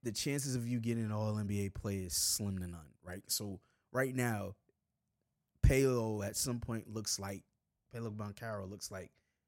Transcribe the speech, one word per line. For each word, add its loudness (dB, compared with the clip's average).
the -4
chances -2
of -2
you 0
getting 0
an 0
All 2
N 0
B 2
A -2
player -2
is -6
slim 2
to -4
none, -12
right? -12
So -4
right 2
now, 0
Paolo 6
at -4
some 0
point -6
looks -2
like, -6
Paolo -6
Banchero -6
looks -10
like -10